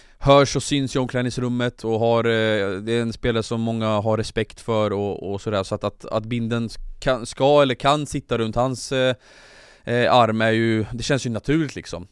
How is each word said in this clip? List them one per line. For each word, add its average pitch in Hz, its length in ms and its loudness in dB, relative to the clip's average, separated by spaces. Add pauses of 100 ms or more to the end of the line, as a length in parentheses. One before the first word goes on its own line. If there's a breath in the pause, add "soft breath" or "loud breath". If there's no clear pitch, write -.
(180 soft breath)
hörs 139 380 6
och 135 80 -2
syns 139 320 -2
i 139 40 0
omklädningsrummet 123 840 -2
och 113 160 0
har, 117 240 4
eh, 110 460 2 (120)
det 110 120 -4
är 117 80 2
en 117 120 -4
spelare 113 300 -2
som 117 180 -4
många 113 260 -2
har 110 300 0
respekt - 440 -6
för 107 320 0
och, 101 400 -4
och 98 80 -6
sådär. 104 220 -2
Så 107 120 -6
att, - 80 -8
att, - 220 -6
att 110 200 -2
binden 117 440 -4 (300)
kan, 123 260 -2
ska 143 360 4
eller 131 140 2
kan 143 300 0
sitta 131 320 -4
runt 110 180 -2
hans, 123 360 -2
eh, 127 240 2 (680 soft breath)
eh, 120 300 2
arm 110 280 4
är 113 100 4
ju, 110 420 2
det 113 100 -8
känns 139 220 -2
ju 127 40 -4
naturligt 135 460 -2
liksom. 87 360 -12